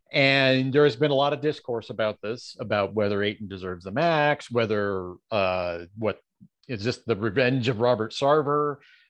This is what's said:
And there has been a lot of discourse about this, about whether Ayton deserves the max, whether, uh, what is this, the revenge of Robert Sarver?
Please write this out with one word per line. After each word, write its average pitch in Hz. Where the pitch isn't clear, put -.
And 135
there 147
has 131
been 143
a 143
lot 143
of 143
discourse 131
about 107
this, 113
about 101
whether 101
Ayton 104
deserves 92
the 95
max, 147
whether, 101
uh, 90
what 107
is 107
this, 120
the 110
revenge 120
of 110
Robert 117
Sarver? 147